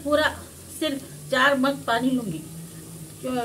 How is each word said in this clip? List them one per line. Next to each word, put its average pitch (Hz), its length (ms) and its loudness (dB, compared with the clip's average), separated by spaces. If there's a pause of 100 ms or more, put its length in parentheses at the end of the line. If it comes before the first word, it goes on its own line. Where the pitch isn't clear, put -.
पूरा 294 240 4 (520)
सिर्फ 277 220 -2 (280)
चार 262 280 6
मग 277 260 2
पानी 240 260 2
लूँगी, 208 320 0 (800)
क्यों, 254 240 -2